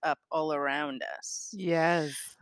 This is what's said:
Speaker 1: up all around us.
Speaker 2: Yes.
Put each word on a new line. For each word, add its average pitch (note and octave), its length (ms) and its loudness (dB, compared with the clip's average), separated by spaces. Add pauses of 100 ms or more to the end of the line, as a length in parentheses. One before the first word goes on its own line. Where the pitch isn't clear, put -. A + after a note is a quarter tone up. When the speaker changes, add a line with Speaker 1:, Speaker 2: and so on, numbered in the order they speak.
Speaker 1:
up D3+ 160 2 (120)
all D#3 240 2
around C#3+ 480 0 (160)
us. - 340 -10
Speaker 2:
Yes. E3+ 600 2 (280)